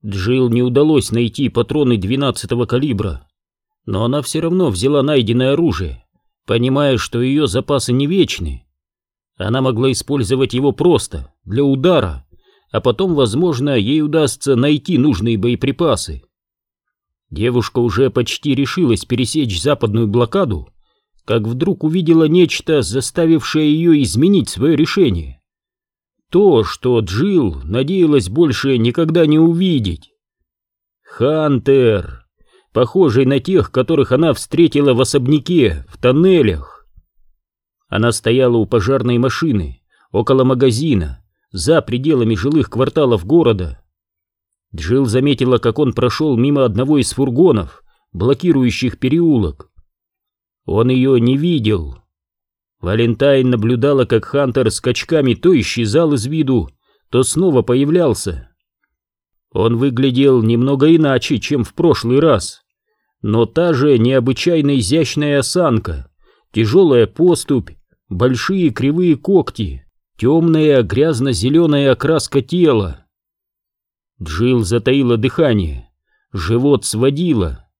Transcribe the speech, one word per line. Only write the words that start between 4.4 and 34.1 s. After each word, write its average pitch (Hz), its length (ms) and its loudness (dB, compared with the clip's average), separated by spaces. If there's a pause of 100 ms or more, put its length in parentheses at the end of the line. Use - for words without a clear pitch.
равно 170 280 0
взяла 127 320 0
найденное 127 520 0
оружие, 98 520 -2 (400)
понимая, 131 520 0
что 120 240 -6
ее 135 260 0
запасы 127 440 -2
не 135 140 0
вечны. 123 640 -4 (680)
Она 117 260 -4
могла 131 300 0
использовать 131 600 -2
его 135 200 0
просто, 147 600 -2 (100)
для 113 200 -2
удара, 135 640 0 (440)
а - 100 -4
потом, 165 340 0
возможно, 139 600 0
ей 127 260 0
удастся 147 540 0
найти 156 440 0
нужные 117 380 0
боеприпасы. 123 840 -2 (1120)
Девушка 120 480 -2
уже 120 320 0
почти 131 420 -4
решилась 135 520 -2
пересечь 123 540 -2
западную 117 480 -2
блокаду, 113 640 -2 (560)
как 110 220 -2
вдруг 139 360 -4
увидела 160 420 2
нечто, 156 580 0
заставившее 156 880 0
ее 160 300 2
изменить 147 460 0
свое 143 260 0
решение. 107 680 -2 (920)
То, 170 320 4
что 120 360 -2
Джилл 107 640 -2
надеялась 135 680 0
больше 135 480 0
никогда 160 480 0
не 151 140 4
увидеть. 165 720 0 (920)
Хантер, 135 1200 0 (480)
похожий 127 520 2
на 139 140 0
тех, 180 320 0
которых 135 400 0